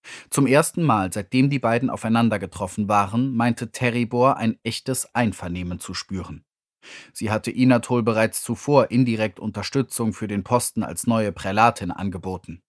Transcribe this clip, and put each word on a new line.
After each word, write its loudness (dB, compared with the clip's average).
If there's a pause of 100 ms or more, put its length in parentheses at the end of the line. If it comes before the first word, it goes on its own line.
(300)
Zum 2
ersten 4
Mal, 2
seitdem 2
die 0
beiden 0
aufeinander 0
getroffen -6
waren, 0
meinte 0
Teribor 2
ein -2
echtes -4
Einvernehmen -2
zu -10
spüren. -10 (640)
Sie -4
hatte 0
Inatol 4
bereits 2
zuvor 2
indirekt 0
Unterstützung -4
für -8
den -4
Posten 0
als -6
neue 0
Prälatin 2
angeboten. -8